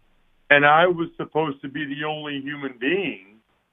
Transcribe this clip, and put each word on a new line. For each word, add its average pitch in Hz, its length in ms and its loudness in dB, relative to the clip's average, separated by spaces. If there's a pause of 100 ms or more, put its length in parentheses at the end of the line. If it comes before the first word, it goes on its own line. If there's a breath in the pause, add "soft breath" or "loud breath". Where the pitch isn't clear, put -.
(480)
And 143 160 6
I 156 220 6
was 170 320 -2
supposed 151 420 -4
to 143 80 -12
be 147 160 -8
the 143 220 -8
only 147 340 -8
human 135 400 -10
being 135 460 -4 (460)